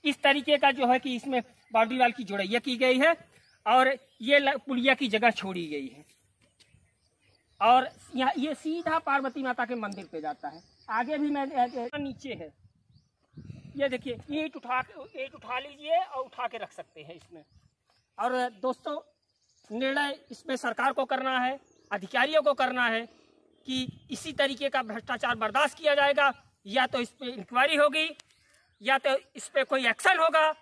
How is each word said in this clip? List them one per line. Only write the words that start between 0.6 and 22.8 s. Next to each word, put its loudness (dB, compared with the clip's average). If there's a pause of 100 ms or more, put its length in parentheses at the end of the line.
जो 0
है 4
कि -4
इसमें -2 (300)
बाउंड्री 2
वॉल 4
की -10
जोड़ैया -2
की -4
गई 4
है 4 (500)
और 6 (260)
ये 4
ल-, 2
पुलिया 0
की -2
जगह 4
छोड़ी -6
गई -8
है। -20 (1400)
और 6 (280)
यहाँ 0
ये -2
सीधा -4
पार्वती -2
माता -2
के -6
मंदिर -8
पे -8
जाता -8
है। -16 (280)
आगे -2
भी -2
मैं, -2
अ, -2
अ, -6
नीचे -10
है, -12 (1200)
ये 0
देखिए -6 (120)
ईंट -4
उठा -4
के, -14
ईंट -12
उठा -10
लीजिए -4
और -4
उठा -8
के -8
रख -12
सकते -18
हैं -18
इसमें। -20 (720)
और -2 (120)
दोस्तों, -8 (640)
निर्णय -2 (120)
इसमें -8
सरकार -2
को -2
करना -2
है, -2 (320)
अधिकारियों 2
को 4
करना 0